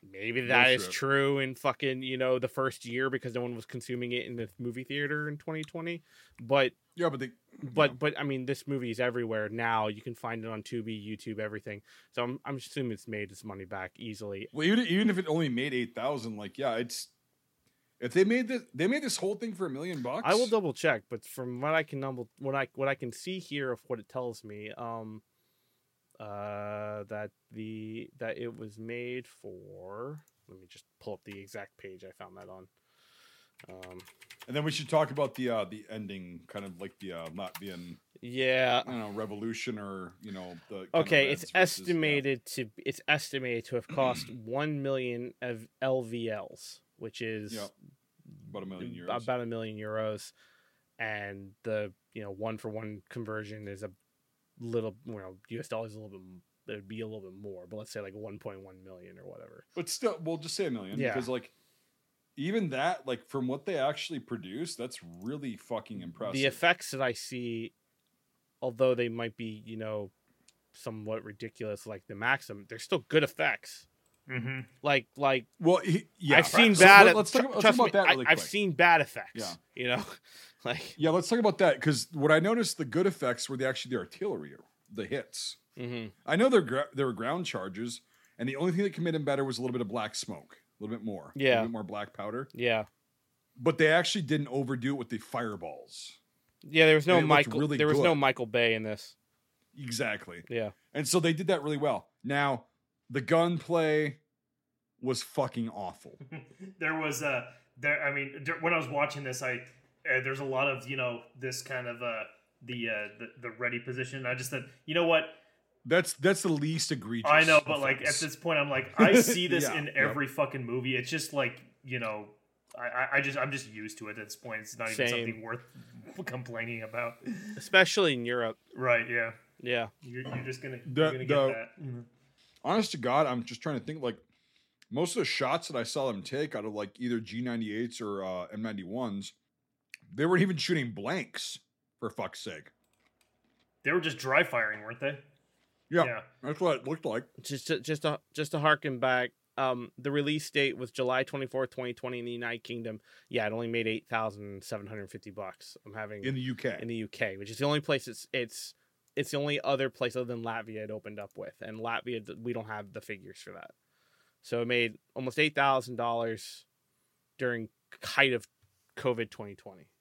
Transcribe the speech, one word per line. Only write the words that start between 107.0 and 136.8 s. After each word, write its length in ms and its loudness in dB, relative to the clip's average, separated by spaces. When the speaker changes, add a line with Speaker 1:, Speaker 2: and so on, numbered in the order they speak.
Speaker 3:
a, 240 -2
there, 260 0
I 100 0
mean, 300 -6
d-, 160 -4
when 140 2
I 40 2
was 120 -2
watching 340 0
this, 180 -6
I, 120 -2
uh, 140 4
there's 160 -4
a 60 -4
lot 240 0
of, 200 -6
you 60 -6
know, 260 -4
this 240 -6
kind 260 -6
of, 140 -8
uh, 220 -4
the, 260 -4
uh, 40 0
the, 80 -12
the 100 -8
ready 280 -4
position. 460 -8
I 80 -2
just 160 -6
said, 140 -6
"You 100 -4
know 120 4
what?" 160 6
Speaker 2:
That's, 280 4
that's 280 4
the 80 0
least 420 0
egregious 380 -2
Speaker 3:
I 140 10
know, 220 10
but, 160 0
like, 160 2
at 60 -8
Speaker 2:
offense. 180 2
Speaker 3:
this 160 -4
point, 220 0
I'm 100 0
like, 280 -2
I 240 10
see 260 2
Speaker 2:
<laughs> 80 4
Speaker 3:
this 100 2
Speaker 2:
Yeah, 120 0
Speaker 3:
in 100 -2
Speaker 2:
yep. 100 -6
Speaker 3:
every 300 2
fucking 380 -2
movie. 300 -2
It's 140 -4
just 240 -4
like, 280 -2
you 160 -6
know, 260 -4
I, 100 -6
I, 200 -2
I 40 4
just, 160 -2
I'm 140 -2
just 180 -8
used 300 -12
to 80 -10
it 100 -10
at 80 -10
this 120 -14
point. 240 -10
It's 160 -16
not 140 -4
even 160 2
Speaker 1:
Same. 20 4
Speaker 3:
something 320 -2
worth 200 -8
<laughs> 320 -14
complaining 580 -6
about. 320 -6
Speaker 1:
Especially 560 8
in 120 -2
Europe. 320 -2
Speaker 3:
Right, 340 4
yeah. 220 0
Speaker 1:
Yeah. 260 0
Speaker 3:
You're, 220 -10
you're 220 -6
just 160 -8
gonna, 240 -10
Speaker 2:
The, 160 0
Speaker 3:
you're 100 6
gonna 80 -4
Speaker 2:
the, 60 -4
Speaker 3:
get 220 6
that. 360 -4
Mm-hmm. 160 -8
Speaker 2:
honest 280 0
to 60 -8
God, 300 4
I'm 160 -2
just 180 -12
trying 180 -2
to 60 -10
think, 160 -8
like, 160 -2
most 240 -2
of 40 0
the 60 2
shots 420 0
that 100 -4
I 60 -2
saw 280 -2
them 120 -6
take 320 -6
out 100 -6
of, 80 -6
like, 260 -8